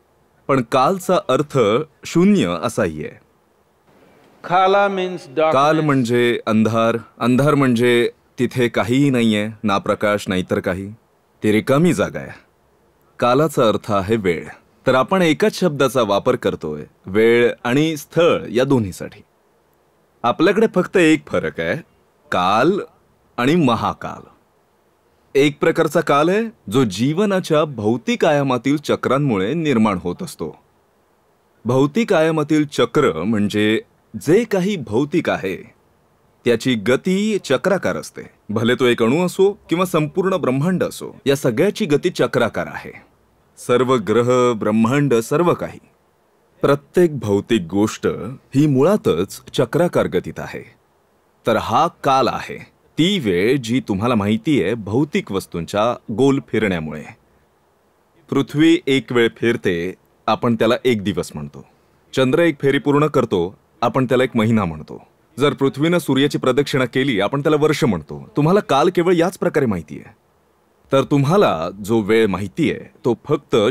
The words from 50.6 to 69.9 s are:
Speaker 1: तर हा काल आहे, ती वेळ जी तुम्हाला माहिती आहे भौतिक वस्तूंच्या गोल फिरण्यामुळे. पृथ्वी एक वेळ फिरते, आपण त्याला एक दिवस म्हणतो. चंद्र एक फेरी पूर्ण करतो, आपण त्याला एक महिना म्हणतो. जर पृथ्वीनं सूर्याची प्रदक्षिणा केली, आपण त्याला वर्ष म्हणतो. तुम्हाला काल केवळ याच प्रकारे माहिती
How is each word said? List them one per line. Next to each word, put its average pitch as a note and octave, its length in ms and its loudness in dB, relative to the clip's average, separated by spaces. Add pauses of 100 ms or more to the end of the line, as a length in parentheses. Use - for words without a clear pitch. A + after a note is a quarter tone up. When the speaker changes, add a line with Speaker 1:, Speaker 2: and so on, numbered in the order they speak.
Speaker 1:
तर A2+ 100 2
हा A2 320 0 (160)
काल C3 240 2
आहे, - 300 -8 (400)
ती F#3 200 2
वेळ G#2 380 0
जी B2 240 -4
तुम्हाला A2 340 -2
माहिती A2 480 0
आहे G2 120 -2
भौतिक A#2+ 580 -4
वस्तूंच्या G2+ 800 -4
गोल C3+ 340 2
फिरण्यामुळे. D#2+ 560 -4 (1300)
पृथ्वी D3 560 2
एक C3+ 260 -2
वेळ A#2 240 4
फिरते, F#2+ 580 -2 (320)
आपण A#2 280 0
त्याला A2+ 200 0 (100)
एक A2+ 200 0
दिवस F2 300 -4
म्हणतो. D2 320 -16 (500)
चंद्र C3 220 2
एक E3+ 220 2
फेरी C#3 180 2
पूर्ण C#3+ 280 2
करतो, A2+ 520 -2 (240)
आपण B2 220 0
त्याला B2 200 0
एक - 120 -4
महिना A2 280 2
म्हणतो. D#2 420 -10 (320)
जर C#3 160 2
पृथ्वीनं C#3+ 440 0
सूर्याची C#3+ 400 0
प्रदक्षिणा C3 460 0
केली, B2+ 360 -2
आपण C3+ 220 -2
त्याला D#3 140 2
वर्ष D3+ 280 0
म्हणतो. D2+ 520 -4
तुम्हाला E3 240 2
काल D#3 340 0
केवळ F3 200 2
याच F3 240 0
प्रकारे D#3+ 280 -2
माहिती F2 300 -6